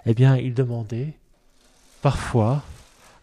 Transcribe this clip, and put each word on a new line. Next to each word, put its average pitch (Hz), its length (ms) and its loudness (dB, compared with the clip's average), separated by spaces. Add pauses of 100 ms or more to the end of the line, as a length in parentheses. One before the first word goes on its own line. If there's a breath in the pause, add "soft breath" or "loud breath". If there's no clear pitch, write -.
eh 117 100 2
bien, 131 220 6
il 123 180 -4
demandait 120 640 -6 (840)
parfois 127 600 0 (600 loud breath)